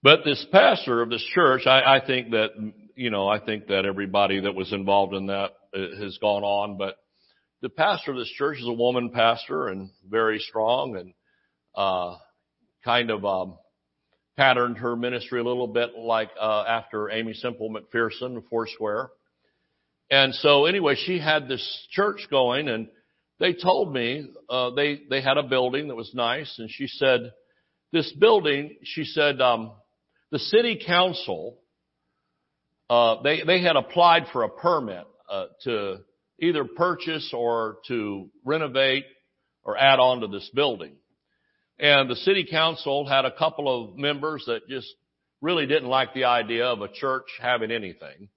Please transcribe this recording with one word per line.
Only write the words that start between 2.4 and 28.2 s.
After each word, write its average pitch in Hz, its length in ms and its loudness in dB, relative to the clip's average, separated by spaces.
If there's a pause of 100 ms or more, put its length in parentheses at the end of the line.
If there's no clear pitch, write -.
you 123 140 -4
know, 101 200 0
I 107 100 2
think 104 280 -6
that 98 180 2
everybody 98 560 0
that 98 120 -2
was 95 200 -6
involved 98 400 2
in 98 140 -6
that, 98 260 -4 (200)
uh, 95 280 -8
has 98 160 -12
gone 101 260 0
on. 101 340 -2
But 98 200 -6 (640)
the 127 80 -8
pastor 165 420 -2
of 127 60 -6
this 117 140 -8
church 143 260 -4
is 120 100 -8
a 120 60 -4
woman 120 380 0
pastor 120 580 0
and 95 200 -10 (160)
very 110 340 0
strong 117 580 -2
and, 90 160 -16 (600)
uh, 92 440 -2 (680)
kind 120 280 2
of, 104 140 -4
um, 92 320 -2 (760)
patterned 123 440 2
her 120 160 -4
ministry 123 440 -4
a 117 40 -2
little 123 240 -2
bit 113 300 -2
like, 113 420 -2
uh, 107 280 0
after 113 420 -4
Amy 110 240 -6
Semple 110 360 -8
McPherson, 113 800 -4
Foursquare. 110 600 -4 (1000)
And 135 260 4
so 143 300 6
anyway, 170 300 2
she 185 220 -4
had 156 300 0
this - 440 -10
church 202 380 -2
going, 135 380 0
and 113 200 -4 (520)
they 180 140 0
told 180 400 2
me, 131 340 -4 (220)
uh, 123 220 -2
they, 143 380 0
they 135 120 -2
had 135 160 2
a 147 60 0
building 131 440 0
that 131 80 -10
was 113 180 -12
nice. 123 460 -4
And 113 100 -12
she 139 180 -10
said, 120 440 0 (600)
"This 160 220 0
building," 151 680 2